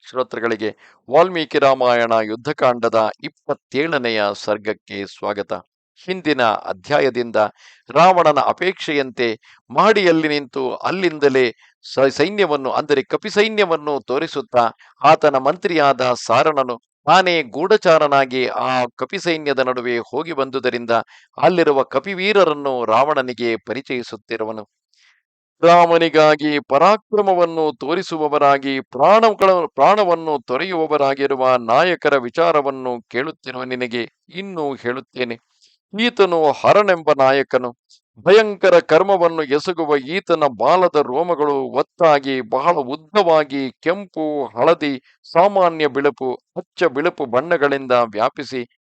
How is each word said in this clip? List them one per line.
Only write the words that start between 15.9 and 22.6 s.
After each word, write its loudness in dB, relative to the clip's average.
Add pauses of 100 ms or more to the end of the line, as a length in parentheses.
ಸಾರಣನು 0 (260)
ತಾನೇ 2
ಗೂಢಚಾರನಾಗಿ 2
ಆ -2 (100)
ಕಪಿ -8
ಸೈನ್ಯದ -2
ನಡುವೆ -2
ಹೋಗಿ -8
ಬಂದುದರಿಂದ -4 (460)
ಅಲ್ಲಿರುವ 2
ಕಪಿವೀರರನ್ನು -2